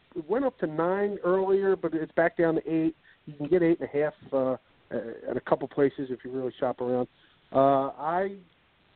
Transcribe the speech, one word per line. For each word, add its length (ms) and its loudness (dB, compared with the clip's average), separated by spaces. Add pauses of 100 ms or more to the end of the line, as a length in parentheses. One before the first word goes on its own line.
(260)
went 180 0
up 160 -4
to 60 -2
nine 560 -2
earlier, 540 2
but 160 -4
it's 200 -4
back 240 2
down 180 2
to 60 0
eight. 360 -2 (300)
You 80 -16
can 120 -6
get 160 4
eight 160 4
and 140 -6
a 120 -4
half, 100 -2 (180)
uh, 240 0 (760)
at 60 -4
a 40 -2
couple 280 0
places 420 0
if 140 -6
you 60 -12
really 280 -4
shop 220 -4
around. 280 -2 (440)
Uh, 360 4 (100)
I, 380 -4 (600)